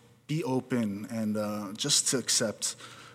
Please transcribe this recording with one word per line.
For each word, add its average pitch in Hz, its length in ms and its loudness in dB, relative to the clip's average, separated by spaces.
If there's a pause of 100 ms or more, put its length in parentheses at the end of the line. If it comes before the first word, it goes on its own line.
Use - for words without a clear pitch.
(260)
be 156 180 0
open 117 680 0
and, 110 260 0
uh, 104 400 -2
just - 320 4
to 139 100 4
accept - 580 0 (380)